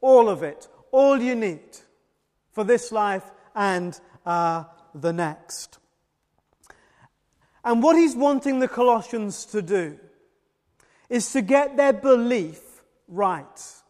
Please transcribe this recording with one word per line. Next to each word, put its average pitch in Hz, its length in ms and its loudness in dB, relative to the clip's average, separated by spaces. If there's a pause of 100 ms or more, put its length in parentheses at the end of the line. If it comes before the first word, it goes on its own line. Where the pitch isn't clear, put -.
all 254 300 6
of 160 120 -4
it, 147 260 -12 (220)
all 277 300 4
you 247 140 -2
need 202 260 -6 (920)
for 214 120 -6
this 240 260 0
life 202 400 -6 (240)
and, 185 460 -4 (240)
uh, 170 400 -2 (300)
the 160 180 -4
next. - 680 -8 (1800)
And 233 200 0
what 320 120 6
he's 320 220 4
wanting 277 440 0
the 254 80 0
Colossians 226 760 -2
to 214 140 -6
do 170 380 -4 (1120)
is 240 220 -2
to 269 100 -2
get 277 340 0
their 277 160 4
belief 233 920 -2 (240)
right. 180 840 -8